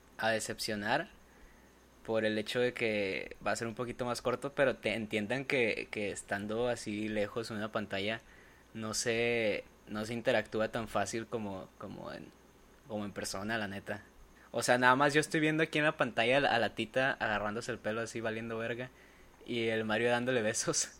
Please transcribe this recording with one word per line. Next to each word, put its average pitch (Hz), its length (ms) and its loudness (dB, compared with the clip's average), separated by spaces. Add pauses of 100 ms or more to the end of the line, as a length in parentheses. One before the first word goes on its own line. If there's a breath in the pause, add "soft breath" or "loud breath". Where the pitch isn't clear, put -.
(180)
a 110 120 0
decepcionar 110 760 -2 (960 soft breath)
por 110 200 0
el 107 140 2
hecho 107 200 -2
de 123 140 2
que 104 640 -2 (100)
va 101 60 2
a 107 40 -2
ser 117 120 -4
un 110 80 -8
poquito 123 280 -6
más 120 180 -4
corto, 123 320 -2
pero 127 220 4
te, 107 180 0
entiendan 107 500 -2
que, 120 480 2
que 104 180 -4
estando 107 580 -2
así 107 400 -4
lejos 107 440 -2
en 107 60 -6
una 107 120 -4
pantalla 104 500 -4 (540 soft breath)
no 110 200 -6
se, 117 680 0 (240)
no 107 180 -6
se 117 100 -6
interactúa 110 580 2
tan 113 160 -4
fácil 110 400 -2
como, 101 400 -6 (100)
como 92 340 -12
en, - 140 -14 (640)
como 104 160 -4
en 101 80 -8
persona, 101 460 -4
la 104 100 -4
neta. 101 340 -8 (480 soft breath)
O 117 140 -2
sea, 123 140 6
nada 127 180 8
más 143 180 6
yo 151 60 6
estoy 151 180 2
viendo 156 240 2
aquí 160 160 0
en 151 60 4
la 151 120 2
pantalla 123 420 4
a - 20 4
la, 139 120 4
a 117 60 4
la 107 160 2
Tita 131 460 0
agarrándose 107 500 -2
el 110 80 -6
pelo 107 220 -2
así, 113 200 -6
valiendo 113 380 -4
verga, 117 320 -6 (560 soft breath)
y 117 220 0
el 110 160 2
Mario 110 260 2
dándole 120 320 2
besos - 460 0 (120)